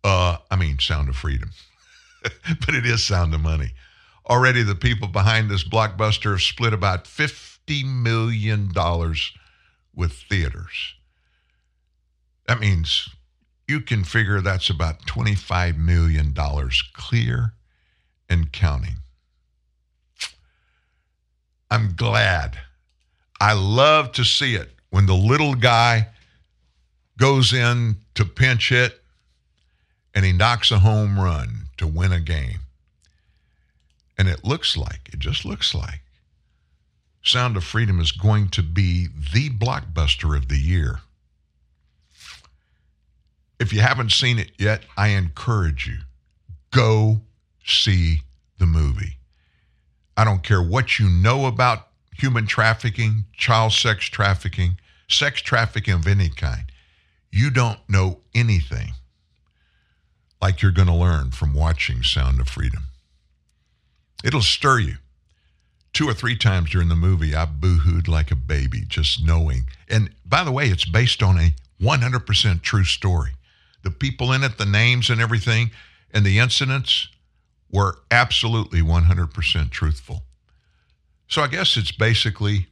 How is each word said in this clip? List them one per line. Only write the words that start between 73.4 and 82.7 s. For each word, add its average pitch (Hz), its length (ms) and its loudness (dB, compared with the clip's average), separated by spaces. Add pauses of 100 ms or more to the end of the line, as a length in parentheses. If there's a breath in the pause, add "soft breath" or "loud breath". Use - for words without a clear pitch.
The 92 80 -6
people 131 420 -4
in 131 100 0
it, 127 140 -2
the - 80 -4
names 113 460 2
and 117 100 0
everything, 117 500 0 (420 loud breath)
and 104 120 2
the 98 140 4
incidents 131 720 0 (640)
were 95 280 0 (120)
absolutely 113 720 0
one 82 240 4
hundred 87 300 2
percent 78 360 -2
truthful. - 520 -4 (1080)
So 156 140 -2
I 143 60 0
guess 170 280 -2
it's 110 140 -2
basically 104 800 0